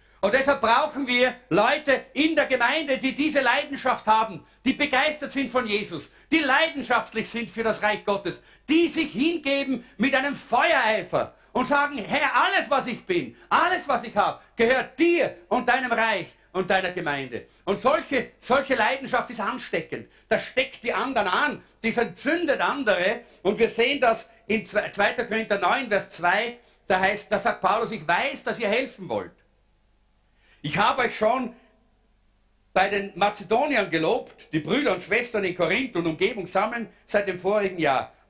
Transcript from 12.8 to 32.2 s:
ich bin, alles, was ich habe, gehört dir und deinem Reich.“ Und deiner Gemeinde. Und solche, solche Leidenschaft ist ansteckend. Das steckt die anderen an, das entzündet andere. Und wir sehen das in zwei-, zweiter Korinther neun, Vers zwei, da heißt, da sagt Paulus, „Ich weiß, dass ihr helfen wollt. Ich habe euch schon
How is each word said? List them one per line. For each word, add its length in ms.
ich 180
bin, 320
alles, 380
was 160
ich 120
habe, 240
gehört 460
dir 360
und 200
deinem 220
Reich.“ 380
Und 160
deiner 220
Gemeinde. 540
Und 120
solche, 640
solche 360
Leidenschaft 540
ist 120
ansteckend. 680
Das 160
steckt 400
die 80
anderen 360
an, 340
das 160
entzündet 640
andere. 640
Und 160
wir 100
sehen 320
das 300
in 180
zwei-, 260
zweiter 340
Korinther 340
neun, 300
Vers 220
zwei, 480
da 140
heißt, 300
da 80
sagt 220
Paulus, 300
„Ich 160
weiß, 380
dass 160
ihr 80
helfen 400
wollt. 240
Ich 160
habe 240
euch 140
schon 380